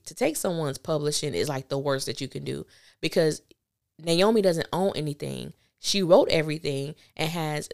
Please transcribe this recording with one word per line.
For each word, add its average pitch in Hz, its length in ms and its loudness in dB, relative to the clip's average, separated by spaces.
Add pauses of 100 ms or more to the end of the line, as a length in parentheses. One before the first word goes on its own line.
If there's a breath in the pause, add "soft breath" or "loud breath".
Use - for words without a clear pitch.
to - 100 -16
take 285 200 -2
someone's 160 420 -4
publishing 147 560 -4
is, 90 160 -2
like, 135 200 -6
the 139 80 -4
worst 139 300 0
that - 140 -6
you 135 60 -6
can 143 160 -12
do, 139 220 -8 (360 soft breath)
because 160 400 2 (580)
Naomi 180 420 4
doesn't 175 320 2
own 185 220 0
anything. 143 580 -8 (260)
She - 220 0
wrote 185 280 8
everything 151 680 -2 (200 soft breath)
and 160 140 -4
has 151 440 -4